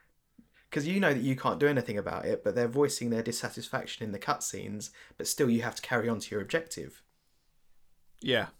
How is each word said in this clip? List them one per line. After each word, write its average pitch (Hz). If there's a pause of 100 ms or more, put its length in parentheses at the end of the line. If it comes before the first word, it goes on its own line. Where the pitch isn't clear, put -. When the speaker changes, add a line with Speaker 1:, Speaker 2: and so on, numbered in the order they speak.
(720)
Speaker 1:
'cause 151
you 190
know 165
that 120
you 131
can't 117
do 143
anything 120
about 87
it, 104
but 104
they're 120
voicing 135
their 117
dissatisfaction -
in 107
the 101
cutscenes, 101 (280)
but -
still -
you 113
have 117
to -
carry 117
on 110
to -
your 104
objective. 101 (1160)
Speaker 2:
Yeah. 117 (120)